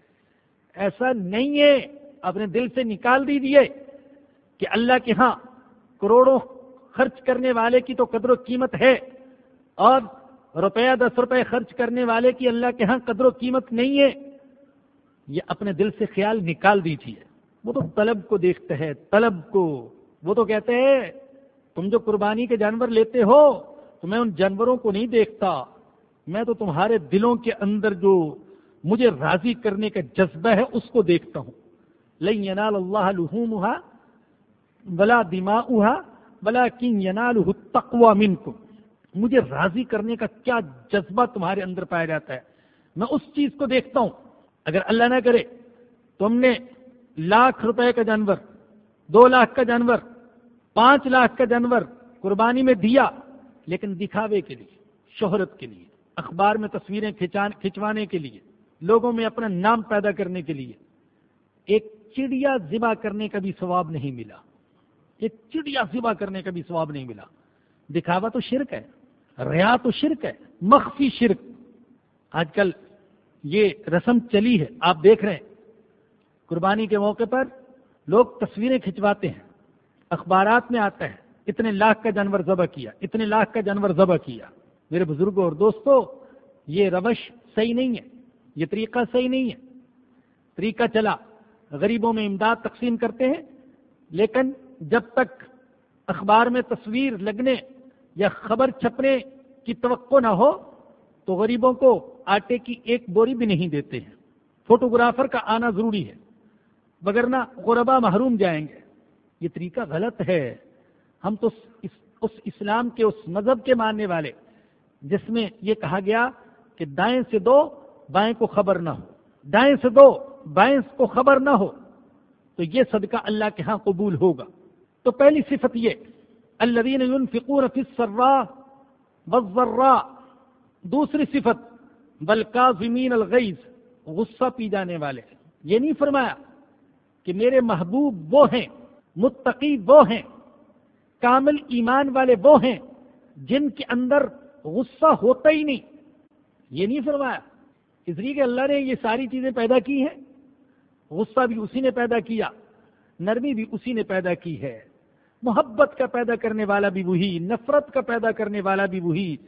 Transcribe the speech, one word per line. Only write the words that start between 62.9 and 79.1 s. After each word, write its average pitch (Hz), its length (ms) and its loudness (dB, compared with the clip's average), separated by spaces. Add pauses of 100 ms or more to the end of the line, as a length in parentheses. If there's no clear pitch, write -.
کرنے 214 340 -8
کا 208 100 -6
بھی 190 220 -6
ثواب 180 300 -2
نہیں 139 220 -6
ملا، 113 240 -16 (840)
ایک 220 160 -6 (180)
چڑیا 285 300 -6 (120)
ذبح 233 180 -4
کرنے 190 300 -8
کا 196 80 -10
بھی 175 180 -10
ثواب 160 240 -6
نہیں 139 120 -10
ملا۔ 104 200 -16 (640)
دکھاوا 170 400 -2
تو 240 120 -6
شرک 262 320 -4
ہے، 110 100 -10 (560)
ریا 156 440 0
تو 247 80 -2
شرک 294 340 -4
ہے، 170 80 -6 (300)
مخفی 262 520 2
شرک۔ 226 280 0 (880)
آج 160 240 -4
کل 202 160 2 (760)
یہ 190 240 2 (180)
رسم 180 320 2 (140)
چلی 214 280 4
ہے، 143 60 -2 (140)
آپ 170 220 2
دیکھ 208 220 6
رہے 175 80 -2
ہیں - 220 -12 (920)
قربانی 196 400 -2
کے 208 120 0
موقع 208 320 -2
پر 254 140 -2 (640)
لوگ 202 180 4
تصویریں 233 540 -4
کھنچواتے 196 500 -2